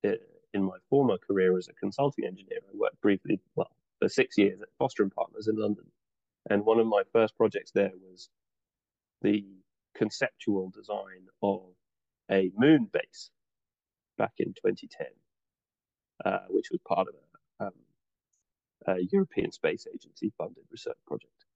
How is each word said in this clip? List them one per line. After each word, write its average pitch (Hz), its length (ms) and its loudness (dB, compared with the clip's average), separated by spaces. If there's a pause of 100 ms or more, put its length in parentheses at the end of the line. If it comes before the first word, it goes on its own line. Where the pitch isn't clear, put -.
uh, 98 40 2 (420)
in 98 100 0
my 92 140 -4 (120)
former 131 280 2
career 92 400 2
as 90 100 -6
a - 60 -20
consulting 135 520 -2
engineer, 92 380 -10
I - 140 -18
worked - 240 -4
briefly, 98 400 0 (140)
well, - 160 -4 (280)
for 98 100 0
six - 280 0
years 101 240 2
at - 160 -18
Foster 135 240 -2
and 98 120 0
Partners - 340 -6
in 110 80 0
London. 104 300 -4 (640)
And 104 140 2
one 110 160 4
of 113 60 4
my 104 160 2 (100)
first 113 240 2
projects 101 360 0
there 98 200 2 (180)
was 90 200 -20 (920)
the 104 200 2 (520)
conceptual 104 760 -2
design 98 560 -12 (160)
of 98 200 -2 (680)
a 95 240 2
moon 131 380 6
base - 380 -8 (880)
back - 200 -2
in - 160 -4
twenty - 340 -4
ten, - 200 -14 (1160)
uh, 98 240 -2
which 95 220 -2
was - 160 -4
part 92 200 0
of - 80 -18 (440)
a, 104 60 -4
um, 95 80 -8 (1120)
a 92 140 0 (100)
European - 400 0
Space - 420 -4
Agency - 440 -10
funded - 340 -10
research - 260 -12 (100)
project. - 380 -12 (100)